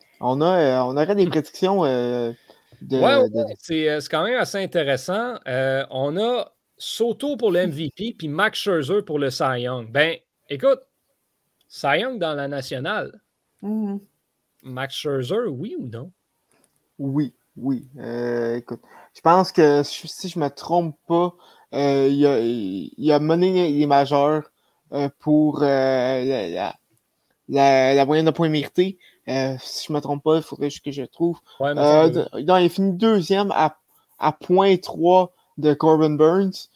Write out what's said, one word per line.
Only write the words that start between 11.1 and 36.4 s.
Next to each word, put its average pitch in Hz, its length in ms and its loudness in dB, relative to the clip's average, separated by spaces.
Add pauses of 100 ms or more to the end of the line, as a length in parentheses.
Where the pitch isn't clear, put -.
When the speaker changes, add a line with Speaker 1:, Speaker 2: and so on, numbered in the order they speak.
Speaker 2:
Cy 147 320 -2
Young 247 180 -6
dans 160 160 -4
la 139 140 -6
nationale. 143 720 -8 (420)
Speaker 3:
Mm-hmm. 202 380 -6 (640)
Speaker 2:
Max 131 320 -8
Scherzer, 147 520 -4
oui 170 300 -10
ou 180 80 -10
non ? 120 240 -14 (880)
Speaker 1:
Oui, 139 340 -4 (220)
oui. 127 320 -6 (100)
Euh, 120 560 -4
écoute, 120 260 -10 (360)
je - 40 -20
pense 180 300 4
que 147 320 6
si, - 240 -8
si - 220 -12
je 170 100 -8
me 147 100 -2
trompe 165 480 -4 (120)
pas, 175 260 0 (380)
euh, 139 360 2
il 143 160 2
a, 139 140 4
il 113 760 -2
a 147 60 6
mené 175 540 2
les 147 140 2
majeurs, 143 580 2 (480)
euh, 139 160 -2 (100)
pour, 151 460 2
euh, - 20 2
la, 131 840 0
la, 90 260 -6 (760)
la, 135 460 4
la 139 120 4
moyenne 156 200 2
de 160 40 4
points 165 180 0
mérités. 156 480 -2 (300)
Euh, 131 320 -4
si - 300 -14
je 160 40 -6
me 147 60 -2
trompe 143 240 -6
pas, 156 140 2
il 156 60 -2
faudrait - 280 -8
juste - 140 -18
que 147 80 -8
je 139 100 -10
trouve. 165 380 -4 (180)
Speaker 2:
Ouais, 143 160 -2
mais 139 60 -4
Speaker 1:
Euh, 151 240 6
Speaker 2:
ça, 156 60 6
Speaker 1:
de, - 340 -4
non, 185 140 4
il 180 80 4
a - 20 4
fini 190 240 0
deuxième 196 580 2
à, - 260 0 (440)
à 151 100 0
point 185 460 2
trois 180 580 0 (240)
de 147 160 2
Corbin 156 360 4
Burns, 175 640 2